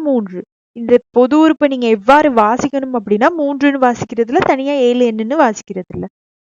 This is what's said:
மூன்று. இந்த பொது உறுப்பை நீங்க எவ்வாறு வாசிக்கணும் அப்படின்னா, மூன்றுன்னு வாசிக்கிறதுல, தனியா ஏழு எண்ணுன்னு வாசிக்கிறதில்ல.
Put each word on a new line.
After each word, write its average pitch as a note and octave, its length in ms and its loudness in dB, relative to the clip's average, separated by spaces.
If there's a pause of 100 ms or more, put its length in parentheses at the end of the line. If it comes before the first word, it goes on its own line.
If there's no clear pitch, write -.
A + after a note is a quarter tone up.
மூன்று. G3+ 340 -2 (360)
இந்த A#3 180 0 (220)
பொது B3 260 2
உறுப்பை D#4 260 2
நீங்க B3 200 -2 (100)
எவ்வாறு C#4 320 4 (120)
வாசிக்கணும் C4 560 -2
அப்படின்னா, G#3 400 0
மூன்றுன்னு C#4 480 0
வாசிக்கிறதுல, A#3+ 640 -2
தனியா C#4 260 -2 (120)
ஏழு B3 220 2
எண்ணுன்னு A3 340 -4
வாசிக்கிறதில்ல. F#3 640 -6 (520)